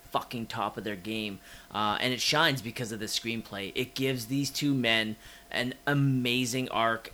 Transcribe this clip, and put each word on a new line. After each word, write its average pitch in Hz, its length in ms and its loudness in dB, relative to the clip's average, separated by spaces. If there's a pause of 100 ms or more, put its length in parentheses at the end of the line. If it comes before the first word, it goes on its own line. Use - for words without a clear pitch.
(120)
fucking 120 340 -2
top 107 320 -2
of 107 60 -8
their 104 120 -2
game. 104 440 -6 (340)
Uh, 104 260 2
and 127 140 2
it 117 80 -2
shines 147 400 4
because 117 300 -6
of 113 80 -6
the 107 80 -4
screenplay. 107 640 -4
It 127 220 -2
gives 131 320 0
these 139 240 0
two 143 240 2
men 113 400 2 (360)
an 123 220 -2 (140)
amazing 127 840 2
arc 113 440 0